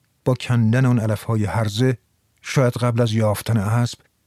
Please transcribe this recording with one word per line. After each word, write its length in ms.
با 80
کندن 520
آن 140
علف‌های 460
هرزه، 520
شاید 320
قبل 280
از 120
یافتن 440
اسب، 420